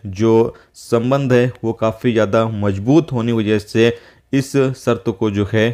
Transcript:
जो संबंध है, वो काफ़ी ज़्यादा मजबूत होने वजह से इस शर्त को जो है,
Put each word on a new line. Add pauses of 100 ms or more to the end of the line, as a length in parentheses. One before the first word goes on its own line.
जो (220)
संबंध
है, (120)
वो
काफ़ी
ज़्यादा
मजबूत
होने
वजह
से (360)
इस (260)
शर्त
को
जो
है,